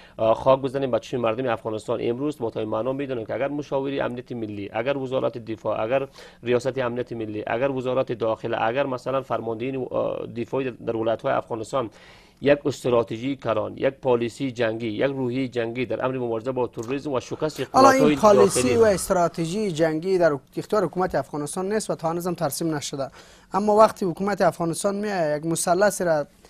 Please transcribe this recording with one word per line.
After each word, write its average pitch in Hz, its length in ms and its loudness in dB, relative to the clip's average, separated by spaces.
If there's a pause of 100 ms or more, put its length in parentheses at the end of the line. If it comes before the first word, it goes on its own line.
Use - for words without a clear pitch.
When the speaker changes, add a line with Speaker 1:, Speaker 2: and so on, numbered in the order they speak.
(200)
Speaker 1:
اه، 110 140 6
خاک 131 260 4
بزنیم 135 320 -4
به 113 80 2
چشم - 180 -6
مردم 117 320 -2
افغانستان. 113 520 -4
امروز 127 360 -2
با 117 120 -4
تمام 110 180 -4
معنا 110 260 -2
می‌دانیم 131 320 -6
که 107 80 -6
اگر 120 140 -2
مشاوری 139 520 -4
امنیت 123 320 -6
ملی، 107 420 -8
اگر 123 240 -2
وزارت 127 380 -2
دفاع، 110 460 -6
اگر 135 260 0 (360)
ریاست 120 340 0
امنیت 120 360 -4
ملی، 107 340 -6
اگر 123 240 0
وزارت 131 400 -2
داخله، 110 500 -2
اگر 120 240 0
مثلاً 131 360 -4
فرماندهی، 117 560 -4
اه، 113 500 -4 (100)
دفاعی 127 340 -4
در 113 240 -6
ولایت‌های 113 380 0
افغانستان 120 560 -4 (520)
یک 143 240 6
استراتژی 123 680 0
کران، 107 420 -2
یک 131 120 2
پالیسی 123 640 -2
جنگی، 113 360 -2
یک 113 240 0
روحیه 131 360 -2
جنگی 117 380 -4
در 110 200 -2
امر 131 120 -2
مبارزه 120 340 -4
با 127 160 0
تروریسم 135 460 -6
و 123 60 2
شکست - 400 -6 (140)
Speaker 2:
حالا 262 160 10
این 262 140 6
Speaker 1:
اقدامات‌های - 120 6
Speaker 2:
پالیسی 202 460 6
Speaker 1:
داخلی. 247 160 4
Speaker 2:
و 226 80 8
استراتژی 180 840 0
جنگی 160 460 2
در 156 220 4 (180)
اختیار 196 280 0
حکومت 180 300 -2
افغانستان 156 580 -4
نیست 214 160 -2
و 175 60 -2
تا 160 140 -4
هنوزم 175 240 -2
ترسیم 160 420 -2
نشده، 139 360 -6 (420)
اما 208 220 2
وقتی 214 300 6
حکومت 190 360 -2
افغانستان 170 540 0
می‌آید 175 500 -2
یک 165 60 0
مثلث 185 500 2
را 160 240 2 (240)